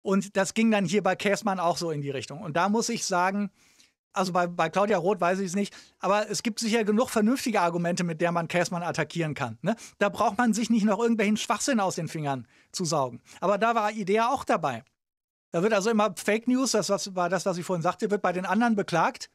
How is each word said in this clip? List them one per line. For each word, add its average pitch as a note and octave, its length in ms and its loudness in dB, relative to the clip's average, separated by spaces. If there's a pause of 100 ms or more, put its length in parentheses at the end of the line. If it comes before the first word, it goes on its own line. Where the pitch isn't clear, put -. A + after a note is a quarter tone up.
Und G3 360 0
das F#3+ 160 0
ging A3+ 180 4
dann G3+ 140 2
hier F#3 180 2
bei F#3 120 2
Käßmann G3 440 -2
auch E3+ 180 0
so E3 140 -4
in D3 100 -4
die C#3 100 -6
Richtung. C#3 300 -8
Und D#3+ 140 -10
da F3+ 140 2
muss A3+ 200 0
ich A3+ 160 -4
sagen, F#3+ 440 0 (640)
also F#3+ 180 -2
bei, F3 160 2
bei F3 220 -2
Claudia G3+ 280 2
Roth F3 220 0
weiß F3+ 200 2
ich G3 80 -4
es F3 80 -6
nicht, G3+ 200 -2 (240)
aber G#3 300 0
es G3+ 140 -4
gibt A3+ 160 -4
sicher A3+ 260 0
genug G#3+ 240 2
vernünftige A3 520 2
Argumente, E3+ 420 0
mit E3 180 -4
der E3+ 100 2
man E3+ 160 -2
Käßmann F3 360 0
attackieren D#3 500 -4
kann. A#2 280 -6
Ne? G#3+ 140 -2 (220)
Da G3+ 120 2
braucht G3+ 280 0
man A#3+ 160 2
sich A3 160 -2
nicht A3 160 4
noch G#3 140 2
irgendwelchen A3 380 2
Schwachsinn - 420 0
aus F#3 160 0
den D#3+ 120 -4
Fingern C#3 400 -4 (240)
zu F#3 140 -6
saugen. C#3+ 360 -2 (200)
Aber G3 160 2
da A3+ 180 2
war G#3+ 160 0
idea A3 380 0
auch C4+ 160 -2
dabei. D3 380 -2 (680)
Da E3+ 120 0
wird A3 100 2
also G3+ 160 2
immer G#3+ 260 2
Fake A3 320 0
News, B3+ 240 2
das G3 180 0
was, G3+ 260 -2
war F3 140 0
das, F3+ 160 0
was F3+ 120 0
ich F3 80 -6
vorhin F3+ 160 -2
sagte, F3+ 300 -2
wird G3+ 100 0
bei F3+ 100 2
den F3+ 140 -4
anderen A3 300 2
beklagt - 600 0